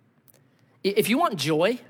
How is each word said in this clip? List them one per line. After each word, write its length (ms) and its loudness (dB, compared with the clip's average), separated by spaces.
I-, 120 -2
if 120 2
you 80 2
want 200 0
joy 420 0